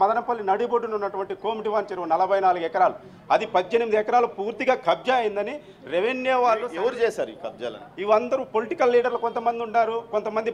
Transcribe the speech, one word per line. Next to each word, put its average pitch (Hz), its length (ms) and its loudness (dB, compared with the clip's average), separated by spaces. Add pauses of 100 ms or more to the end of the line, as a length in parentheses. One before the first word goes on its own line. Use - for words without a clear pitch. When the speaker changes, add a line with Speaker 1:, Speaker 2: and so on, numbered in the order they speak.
Speaker 1:
మదనపల్లి 226 500 0
నడిబొడ్డున 226 480 0
ఉన్నటువంటి 196 360 -4 (100)
కోమిటివాన్ 214 460 -2
చెరువు 175 220 -6
నలభై 190 320 2
నాలుగు 180 240 4
ఎకరాలు, 180 280 2 (380)
అది 208 200 2
పద్దెనిమిది 214 480 2
ఎకరాలు 233 260 4 (100)
పూర్తిగా 233 360 0 (140)
కబ్జా 170 340 2
అయిందని 208 320 -4 (400)
రెవెన్యూ 254 420 0 (100)
వాళ్ళు 226 200 2 (140)
Speaker 2:
ఎవరు 233 240 -2
చేశారు 135 320 -2
ఈ - 100 -20
కబ్జాలను? 107 400 -10 (180)
Speaker 1:
ఇవందరూ 240 400 2 (100)
పొలిటికల్ 247 420 0
లీడర్లు 240 300 2
కొంతమంది 233 420 -2
ఉన్నారు, 226 280 0 (180)
కొంతమంది 220 400 -2